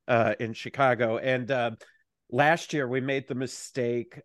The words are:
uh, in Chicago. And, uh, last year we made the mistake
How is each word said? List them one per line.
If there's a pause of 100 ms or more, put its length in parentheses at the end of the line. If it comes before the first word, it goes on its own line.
uh,
in
Chicago.
And,
uh, (580)
last
year
we
made
the
mistake